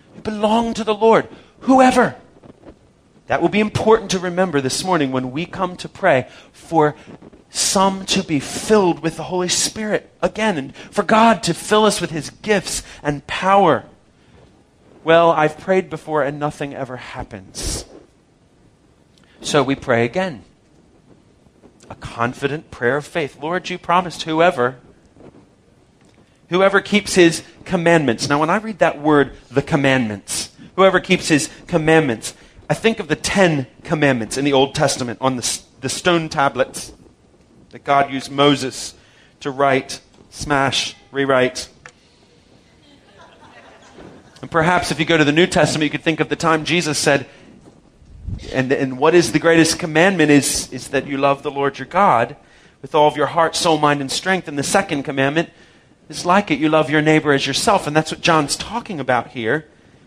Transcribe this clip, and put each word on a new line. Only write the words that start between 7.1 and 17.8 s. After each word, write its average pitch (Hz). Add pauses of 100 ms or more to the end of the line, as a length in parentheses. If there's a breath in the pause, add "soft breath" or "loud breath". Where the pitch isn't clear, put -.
some 190
to 196
be 156
filled 180
with 160
the 160
Holy 180
Spirit - (100)
again, 190
and 135
for -
God 220
to 170
fill 214
us 202
with 170
his 151
gifts - (200 loud breath)
and 143
power. 185 (1200 soft breath)
"Well, 170
I've 151
prayed 190
before 156
and 143
nothing 147
ever 127
happens." - (1600 soft breath)